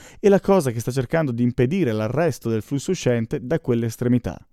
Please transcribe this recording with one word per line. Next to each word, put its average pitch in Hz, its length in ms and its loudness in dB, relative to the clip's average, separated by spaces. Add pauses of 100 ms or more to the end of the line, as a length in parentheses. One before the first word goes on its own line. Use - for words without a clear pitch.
(200)
e - 80 2
la 196 120 6
cosa 147 300 2
che 113 100 -4
sta 127 100 -6
cercando 135 420 -2
di 120 100 -2
impedire 127 500 2
l'arresto 117 580 -2
del 110 100 0
flusso 143 300 -6
uscente 123 500 -2
da 135 180 -4
quell'estremità. 120 800 -2 (140)